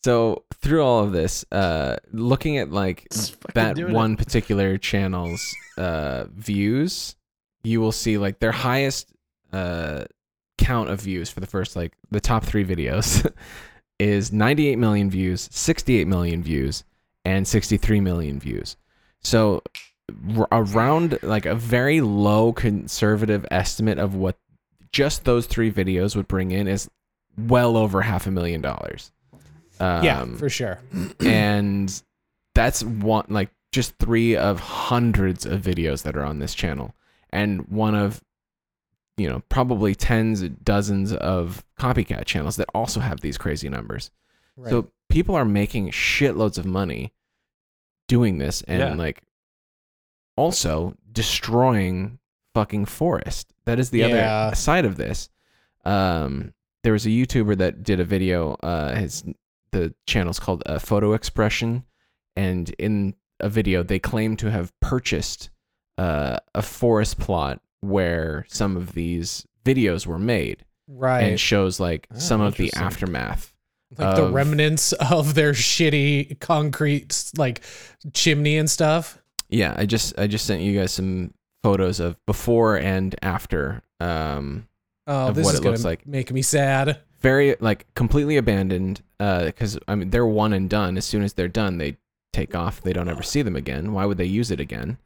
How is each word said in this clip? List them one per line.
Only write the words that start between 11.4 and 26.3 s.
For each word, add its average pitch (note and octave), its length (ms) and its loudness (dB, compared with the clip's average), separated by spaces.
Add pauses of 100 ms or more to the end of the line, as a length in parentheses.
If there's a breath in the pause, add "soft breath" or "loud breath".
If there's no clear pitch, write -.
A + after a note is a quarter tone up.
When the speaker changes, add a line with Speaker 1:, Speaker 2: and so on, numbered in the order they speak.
Speaker 1:
first, F#2 280 -6
like, E2+ 180 -6 (180)
the G#2 80 0
top A2+ 260 0
three G#2 200 0
videos E2+ 640 0 (360 loud breath)
<laughs> - 340 -20
is G2+ 320 2
ninety-eight C#3 460 2
million G#2 320 4
views, F#2 420 -2
sixty-eight - 560 2
million F2 360 0
views, C#2+ 400 -2 (420)
and F#2+ 220 0
sixty-three G#2+ 520 2
million E2+ 400 -2
views. G#1 380 -10 (460)
So A2 380 4 (760)
r-, G#2+ 140 2
around, A#2+ 720 4
like, G#2+ 220 0
a D#2 100 0
very B2 460 2
low G#2+ 520 4
conservative G#2 960 2
estimate F#2 480 0
of G2 160 0
what F#2+ 220 0 (540)
just - 340 0
those A#2+ 220 2
three A2+ 240 0
videos F#2+ 440 0
would G2+ 120 -2
bring F#2 240 -2